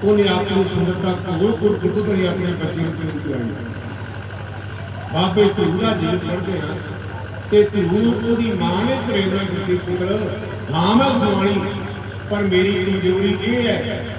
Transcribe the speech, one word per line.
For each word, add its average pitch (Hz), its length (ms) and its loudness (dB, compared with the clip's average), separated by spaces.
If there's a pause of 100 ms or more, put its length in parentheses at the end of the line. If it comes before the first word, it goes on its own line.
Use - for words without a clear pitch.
ਉਹਨੇ 202 240 6
ਆਪਣੀ 190 360 2
ਸੁੰਦਰਤਾ 175 440 0
ਘੋਲ 180 540 0
ਘੋਲ 208 160 2
ਕੇ 180 100 0
ਤੋਂ 202 180 0
ਤੇਰੀ 190 200 2
ਆਪਣੇ 180 200 0
ਬੱਚੇ 165 360 -2
ਨੂੰ 165 100 -2
ਕਿਉਂ 151 280 -6
ਚੁਰਾਈ। 127 300 -4 (1600)
ਬਾਬੇ 185 300 4
ਧੂ 180 380 2
ਦਾ 220 100 2
ਜੀਵਨ 165 260 0
ਪੜ੍ਹਦੇ 175 420 -2
ਹਾਂ 151 160 -4 (760)
ਤੇ 208 120 8
ਧੂ 208 520 2 (160)
ਉਹਦੀ 226 220 2
ਮਾਂ 180 320 0
ਨੇ 262 140 0 (100)
ਪ੍ਰੇਰਨਾ 196 340 0
ਕੀਤੀ, 180 320 -2
"ਪੁੱਤਰ, 180 560 -2 (420)
ਹਾਂ 175 220 4
ਮੈਂ 269 160 6
ਸੁਆਣੀ, 202 540 2 (680)
ਪਰ 208 120 0
ਮੇਰੀ 185 420 2
ਕਮਜ਼ੋਰੀ 190 580 2
ਇਹ 240 240 2
ਹੈ - 400 -2 (120)